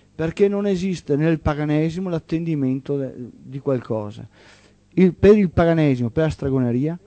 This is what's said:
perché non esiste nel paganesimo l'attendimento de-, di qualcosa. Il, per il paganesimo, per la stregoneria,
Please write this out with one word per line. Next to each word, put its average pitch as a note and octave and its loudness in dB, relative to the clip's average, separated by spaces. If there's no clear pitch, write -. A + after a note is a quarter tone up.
perché E3 0
non G3+ -2
esiste F#3 -2
nel D#3 2
paganesimo D#3 -2
l'attendimento D3+ -4
de-, C3+ -6
di B2+ -14
qualcosa. A2+ -6
Il, F3+ 4
per G#3 6
il F#3+ 2
paganesimo, D3+ 2
per D#3+ 0
la D#3 0
stregoneria, C3+ -2